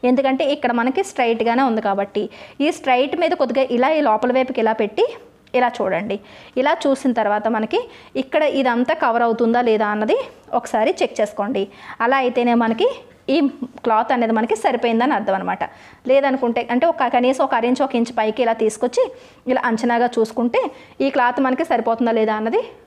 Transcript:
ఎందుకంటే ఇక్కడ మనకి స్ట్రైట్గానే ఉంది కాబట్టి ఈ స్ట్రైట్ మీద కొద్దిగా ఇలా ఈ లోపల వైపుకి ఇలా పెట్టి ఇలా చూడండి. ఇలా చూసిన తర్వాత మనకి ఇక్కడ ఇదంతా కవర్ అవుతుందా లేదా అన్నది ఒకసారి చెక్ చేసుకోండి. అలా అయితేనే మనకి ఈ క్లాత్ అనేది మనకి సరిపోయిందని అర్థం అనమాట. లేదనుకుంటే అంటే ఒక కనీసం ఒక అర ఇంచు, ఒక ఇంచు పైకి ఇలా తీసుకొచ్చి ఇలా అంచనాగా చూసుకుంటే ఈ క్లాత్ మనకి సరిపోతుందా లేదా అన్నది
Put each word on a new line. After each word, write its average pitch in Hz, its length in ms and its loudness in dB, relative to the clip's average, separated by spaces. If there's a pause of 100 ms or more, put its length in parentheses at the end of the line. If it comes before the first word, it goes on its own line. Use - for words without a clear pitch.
ఎందుకంటే 262 340 2 (100)
ఇక్కడ 254 260 -2
మనకి 262 300 0
స్ట్రైట్గానే 233 600 0
ఉంది 220 180 0
కాబట్టి 196 360 -2 (420)
ఈ 302 120 2
స్ట్రైట్ 262 440 0
మీద 339 200 2
కొద్దిగా 254 220 0 (120)
ఇలా 254 220 2
ఈ - 100 2
లోపల 226 300 2
వైపుకి 254 260 -2
ఇలా 220 160 2
పెట్టి 220 240 0 (540)
ఇలా 247 200 2
చూడండి. 190 400 -2 (440)
ఇలా 294 120 2 (120)
చూసిన 269 340 0
తర్వాత 208 360 0
మనకి 220 240 -2 (420)
ఇక్కడ 302 220 0 (180)
ఇదంతా 247 320 0 (100)
కవర్ 233 240 2
అవుతుందా 233 400 2
లేదా 214 280 2
అన్నది 220 220 0 (420)
ఒకసారి 233 420 0
చెక్ - 180 -2
చేసుకోండి. 208 440 -2 (420)
అలా 262 180 2
అయితేనే 240 400 2
మనకి 226 240 0 (480)
ఈ - 20 4 (480)
క్లాత్ 226 300 2
అనేది 233 240 0
మనకి 240 240 0
సరిపోయిందని 240 540 0
అర్థం 196 220 -2
అనమాట. 185 240 -6 (480)
లేదనుకుంటే 262 520 2 (120)
అంటే 262 180 2
ఒక 262 240 0
కనీసం 262 300 2
ఒక 269 120 0
అర 233 120 0
ఇంచు, 262 160 0
ఒక 277 120 -6
ఇంచు 233 220 -2
పైకి 220 260 0
ఇలా 226 160 0
తీసుకొచ్చి 254 420 0 (460)
ఇలా 254 180 0
అంచనాగా 240 480 0
చూసుకుంటే 233 460 0 (420)
ఈ 277 120 2
క్లాత్ 240 300 2
మనకి 262 260 -2
సరిపోతుందా 226 460 0
లేదా 214 220 2
అన్నది 233 220 -2 (240)